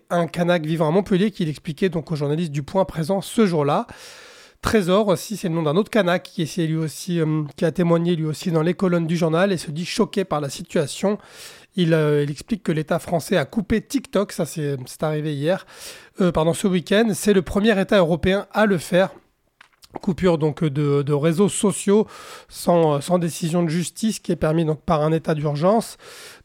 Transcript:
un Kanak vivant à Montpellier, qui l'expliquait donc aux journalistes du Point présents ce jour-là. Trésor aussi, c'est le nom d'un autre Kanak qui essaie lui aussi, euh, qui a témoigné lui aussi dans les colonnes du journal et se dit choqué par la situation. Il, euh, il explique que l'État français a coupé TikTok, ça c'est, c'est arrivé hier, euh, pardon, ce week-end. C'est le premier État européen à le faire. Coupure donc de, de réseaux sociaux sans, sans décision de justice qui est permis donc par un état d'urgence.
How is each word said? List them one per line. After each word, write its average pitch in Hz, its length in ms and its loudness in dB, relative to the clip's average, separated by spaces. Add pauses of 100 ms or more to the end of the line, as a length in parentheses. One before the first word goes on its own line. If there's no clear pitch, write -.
un 175 160 0
Kanak 170 400 0
vivant 160 220 0
à 151 40 2
Montpellier, 196 380 2
qui - 160 -4
l'expliquait 156 440 -4
donc 160 220 -6
aux 156 40 -2
journalistes 147 360 -2
du 143 120 -4
Point 190 200 0
présents 185 380 -2
ce - 240 0
jour-là. 165 400 0 (760)
Trésor 208 460 2
aussi, 185 300 -2
c'est 185 120 -4
le 160 40 -2
nom 165 80 -2
d'un 151 140 0
autre 214 160 0
Kanak 180 320 2
qui - 180 -6
essaie 160 240 -2
lui 160 120 -2
aussi, 160 420 -4
euh, 156 240 0 (120)
qui - 80 -4
a 160 80 2
témoigné 170 440 2
lui 156 100 -2
aussi 156 260 -4
dans 160 120 2
les 175 100 2
colonnes 175 340 0
du 175 80 0
journal 170 360 2
et 170 60 0
se - 120 -10
dit 160 160 -6
choqué 196 400 -2
par 151 160 -4
la 143 80 -6
situation. 190 720 -4 (560)
Il, 165 180 2
euh, 151 300 2
il 147 80 -2
explique - 320 -6
que 180 80 -2
l'État 160 260 -2
français 175 400 -2
a 139 80 2
coupé 220 360 -2
TikTok, - 500 -4
ça 160 160 -4
c'est, 143 300 -4 (100)
c'est - 160 -10
arrivé 151 320 -2
hier, 160 320 -2 (540)
euh, 180 100 4
pardon, 160 240 2
ce - 120 -2
week-end. 196 460 2
C'est 208 200 2
le 190 100 4
premier 202 360 2
État 196 200 4
européen 185 520 2
à 214 140 2
le 190 140 2
faire. 180 320 2 (920)
Coupure 175 360 2
donc 151 260 -2
de, 143 380 0
de 143 120 -2
réseaux 165 360 2
sociaux 202 580 2 (400)
sans, 160 540 2
sans 180 180 0
décision 170 420 -2
de 170 60 2
justice 175 520 -2
qui - 120 -6
est 165 60 -2
permis 165 260 2
donc 151 200 -2
par 156 180 0
un 156 100 2
état 160 240 0
d'urgence. 156 640 0 (480)